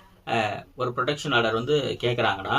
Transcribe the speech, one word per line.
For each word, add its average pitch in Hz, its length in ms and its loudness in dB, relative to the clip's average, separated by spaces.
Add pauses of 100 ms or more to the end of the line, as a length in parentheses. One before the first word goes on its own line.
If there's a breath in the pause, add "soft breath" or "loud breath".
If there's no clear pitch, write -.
(260 soft breath)
அஹ், 107 340 -2 (160)
ஒரு 123 160 -4
புரொடெக்ஷன் 139 420 -2
ஆர்டர் 113 200 4
வந்து 120 460 0
கேக்குறாங்கன்னா 113 600 0